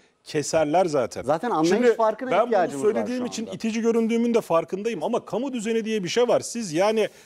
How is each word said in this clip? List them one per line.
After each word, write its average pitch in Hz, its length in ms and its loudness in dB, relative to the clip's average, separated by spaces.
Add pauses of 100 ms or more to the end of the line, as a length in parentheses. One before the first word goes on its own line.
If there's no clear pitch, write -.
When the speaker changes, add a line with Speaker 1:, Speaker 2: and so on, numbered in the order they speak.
(240)
Speaker 1:
keserler 156 600 0
zaten. 135 380 -2
Speaker 2:
Zaten 165 280 -2
anlayış 165 180 2
Speaker 1:
Şimdi 226 260 4
Speaker 2:
farkına 226 360 0
Speaker 1:
ben 180 100 2
bunu 240 60 2
Speaker 2:
ihtiyacımız 160 380 0
var 214 80 4
Speaker 1:
söylediğim 233 300 -2
Speaker 2:
şu 247 40 -6
Speaker 1:
için 226 200 -8
Speaker 2:
anda. 190 80 -12
Speaker 1:
itici 220 280 -4
göründüğümün 233 520 2
de 220 60 4
farkındayım 180 640 -2
ama 214 220 -2
kamu 262 280 -4
düzeni 226 320 -2
diye 214 200 -2
bir 165 40 -4
şey 240 200 2
var. 156 120 4
Siz 208 320 -8
yani 208 360 2 (180)